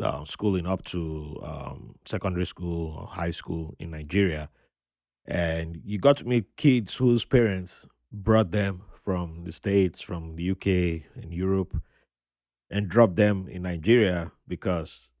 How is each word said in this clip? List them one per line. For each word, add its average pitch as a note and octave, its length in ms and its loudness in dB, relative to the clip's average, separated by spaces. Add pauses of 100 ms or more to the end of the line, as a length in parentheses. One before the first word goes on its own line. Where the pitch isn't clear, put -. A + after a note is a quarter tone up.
uh, D2 240 -4
schooling F#2 420 -2
up F#2 180 -2
to, D#2 580 -6
um, D#2 520 -12 (100)
secondary F2+ 400 -2
school E2+ 540 -6
or F#2 80 -12
high F2 240 -4
school E2 480 -6
in E2+ 120 -10
Nigeria. D#2 580 0 (800)
And E2 580 -2
you G2+ 140 -4
got C#3 180 6
to - 80 -10
meet A#2 320 0
kids B2+ 380 2
whose A#2+ 300 4
parents G2 600 0 (240)
brought A2 400 2
them G2 320 -2 (120)
from E2+ 500 -4
the F2 80 -10
States, G2 480 2
from E2 360 -8
the E2+ 60 -6
U F#2+ 120 0
K F2 500 0 (100)
and E2+ 180 -12
Europe, F#2+ 480 -2 (880)
and G2+ 180 -2
dropped G2+ 280 8
them G2+ 320 4
in F2+ 140 -8
Nigeria F2+ 680 2 (160)
because F2 640 -4 (100)